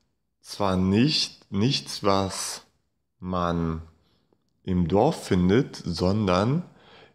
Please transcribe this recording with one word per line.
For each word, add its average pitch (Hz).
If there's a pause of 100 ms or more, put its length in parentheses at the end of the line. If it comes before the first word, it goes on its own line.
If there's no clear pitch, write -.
(420)
zwar 95
nicht, 101
nichts, -
was 98 (560)
man 85 (840)
im 90
Dorf 113
findet, 98
sondern 98 (540)